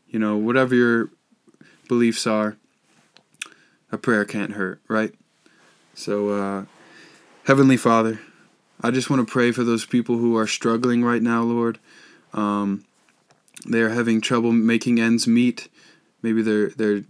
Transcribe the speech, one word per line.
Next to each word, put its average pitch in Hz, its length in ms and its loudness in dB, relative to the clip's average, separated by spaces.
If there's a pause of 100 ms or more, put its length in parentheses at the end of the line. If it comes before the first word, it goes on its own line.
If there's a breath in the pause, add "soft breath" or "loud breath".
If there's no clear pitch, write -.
You 117 80 -6
know, 107 200 0
whatever 123 360 2
your 117 380 2 (760 loud breath)
beliefs 120 380 0
are, 107 320 -2 (1300 loud breath)
a 110 80 -6
prayer 107 260 0
can't 101 280 -8
hurt, 95 340 -8
right? 110 260 -2 (800 soft breath)
So, 104 360 -4
uh, 98 360 -4 (800 loud breath)
Heavenly 135 320 4
Father, 113 440 0 (580 loud breath)
I 120 120 -2
just 127 180 -2
wanna 131 160 2
pray 120 260 0
for 120 120 -2
those 117 240 -2
people 120 320 0
who 117 180 2
are 110 80 0
struggling 120 580 0
right 120 200 0
now, 117 180 0
Lord. 117 380 -2 (520 loud breath)
Um, 101 540 -4 (800)
they 113 160 0
are 110 80 2
having 113 320 0
trouble 117 300 0
making 117 480 2
ends 113 280 2
meet. 120 400 2 (540 soft breath)
Maybe 113 220 -2
they're, 107 260 0
they're, 104 300 -2 (100)